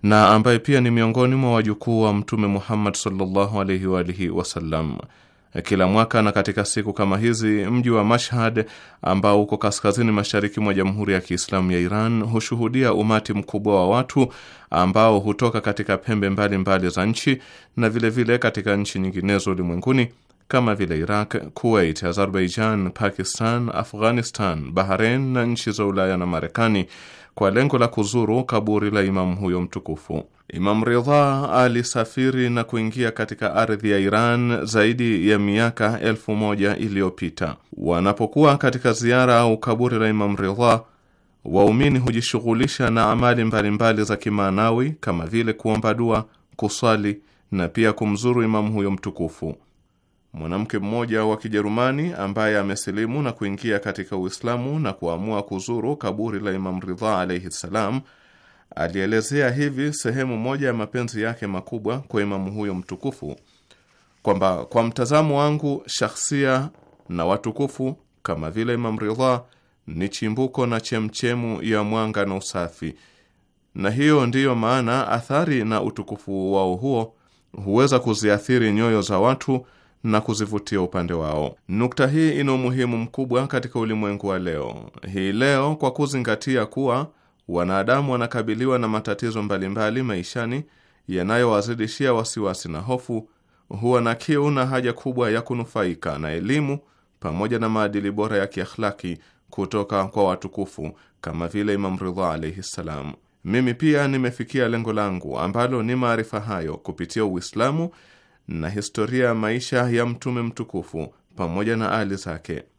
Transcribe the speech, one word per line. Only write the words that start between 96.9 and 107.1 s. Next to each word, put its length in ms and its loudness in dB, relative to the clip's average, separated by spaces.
pamoja 380 -4
na 100 -2
maadili 420 0
bora 280 -2
ya 80 0
kiakhlaki 720 -6
kutoka 540 -2
kwa 200 0
watukufu 720 -6
kama 280 -6
vile 260 -2
Imam 240 -4
Ridha 340 -4
alayhi 300 -8
salam. 500 -10
Mimi 300 0
pia 340 2
nimefikia 600 -2
lengo 240 -2
langu 460 -4
ambalo 440 -2
ni 120 -2
maarifa 460 0
hayo 360 -6
kupitia 480 -6